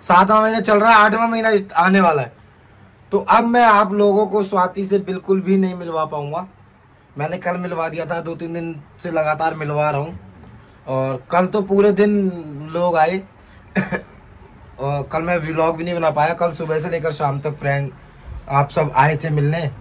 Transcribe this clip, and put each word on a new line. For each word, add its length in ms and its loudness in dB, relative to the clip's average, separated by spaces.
सातवां 380 6
महीना 180 2
चल 200 2
रहा 100 6
है, 60 8
आठवां 320 4
महीना 220 0
आने 240 4
वाला 220 2
है। 100 -8
तो 60 2
अब 140 6
मैं 200 4
आप 280 4
लोगों 340 2
को 180 0
स्वाति 420 -2
से 120 0
बिल्कुल 420 -2
भी 160 2
नहीं 180 0
मिलवा 300 -4
पाऊँगा। 420 -8
मैंने 200 -6
कल 180 -4
मिलवा 320 -6
दिया 180 -8
था, 140 -6
दो 140 -8
तीन 200 -10
दिन 200 -8
से 80 -8
लगातार 440 0
मिलवा 360 -2
रहा 100 -2
हूँ 180 -10
और 420 -4
कल 160 2
तो 160 -2
पूरे 300 4
दिन 180 4
लोग 240 0
आए 260 2
<coughs> 220 -4
और 320 -6
कल 100 -4
मैं 160 -2
vlog 380 -2
भी 80 -6
नहीं 100 -4
बना 160 0
पाया। 240 0
कल 180 -2
सुबह 280 -4
से 100 -6
लेकर 220 -4
शाम 280 -4
तक 160 -6
friend 340 -2
आप 200 2
सब 260 -2
आए 200 4
थे 140 -4
मिलने। 360 0